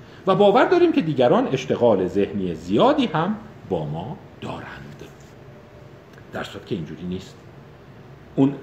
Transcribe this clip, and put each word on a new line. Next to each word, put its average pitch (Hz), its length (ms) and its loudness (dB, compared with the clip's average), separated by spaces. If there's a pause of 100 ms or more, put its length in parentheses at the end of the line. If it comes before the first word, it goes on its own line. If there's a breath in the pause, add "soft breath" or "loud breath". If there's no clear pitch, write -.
(280 loud breath)
و 190 80 4
باور 202 300 6
داریم 349 260 4
که 269 100 0
دیگران 160 460 2
اشتغال 107 600 2
ذهنی 92 480 -2
زیادی 117 500 2
هم 175 300 -2 (340)
با 180 160 -4
ما 143 320 -8 (240)
دارند، - 640 -14 (1300)
در 107 100 -8
صورتی - 240 -16
که - 80 -6
اینجوری 78 280 -10
نیست. 90 320 -10 (1000)
اون 139 280 2